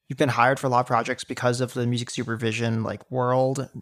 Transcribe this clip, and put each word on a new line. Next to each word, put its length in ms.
you've 100
been 100
hired 300
for 80
a 40
lot 100
of 60
projects 360
because 380
of 140
the 120
music 240
supervision, 720
like, 280
world 580